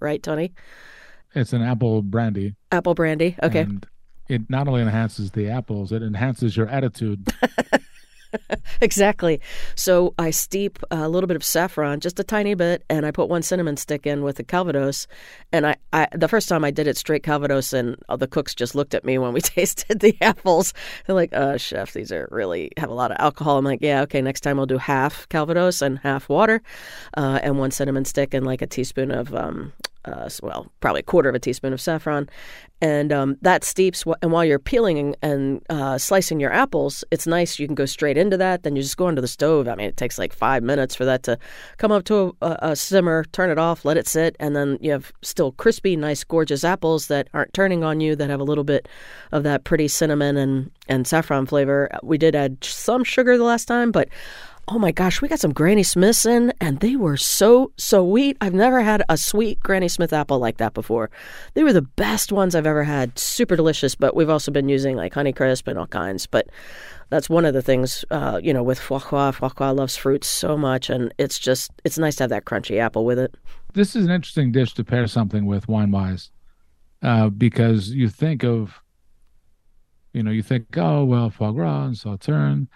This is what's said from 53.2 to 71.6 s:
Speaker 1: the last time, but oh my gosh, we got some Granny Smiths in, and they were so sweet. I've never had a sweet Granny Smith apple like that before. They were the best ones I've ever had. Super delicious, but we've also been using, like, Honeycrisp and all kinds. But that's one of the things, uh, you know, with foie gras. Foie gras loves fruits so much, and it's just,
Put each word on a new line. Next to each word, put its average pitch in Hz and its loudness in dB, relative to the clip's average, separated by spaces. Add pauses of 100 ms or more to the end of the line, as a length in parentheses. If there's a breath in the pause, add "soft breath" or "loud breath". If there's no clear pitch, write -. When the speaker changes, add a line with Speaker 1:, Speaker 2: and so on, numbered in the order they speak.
Speaker 1:
the 240 2
last 233 2
time, 240 2
but 160 2 (640 loud breath)
oh 220 -2
my 196 4
gosh, - 0
we 285 0
got 320 -2
some 156 2
Granny 190 4
Smiths 185 4
in, 240 4
and 143 -2
they 247 2
were 160 0
so 233 6
sweet. 220 4
I've 196 0
never 247 6
had 214 4
a 165 4
sweet 208 0
Granny 190 2
Smith 170 0
apple 143 0
like 113 0
that 110 -2
before. 113 -2 (440 loud breath)
They 294 4
were 294 8
the 170 6
best 208 -2
ones 190 2
I've 156 2
ever 151 2
had. 143 -2
Super - 0
delicious, 156 2
but - 2
we've 156 2
also 151 0
been 139 0
using, 135 0
like, 87 -4
Honeycrisp 131 0
and 101 -4
all 85 -6
kinds. 95 -6
But - 0 (640 loud breath)
that's 151 0
one 170 4
of 147 2
the 131 2
things, 131 0
uh, 131 -2
you 151 0
know, 127 2
with 127 0
foie 135 -6
gras. 139 0
Foie 131 -4
gras 135 0
loves 135 0
fruits 139 0
so 156 -2
much, 131 0
and 123 -2
it's 139 -2
just, - 0 (140)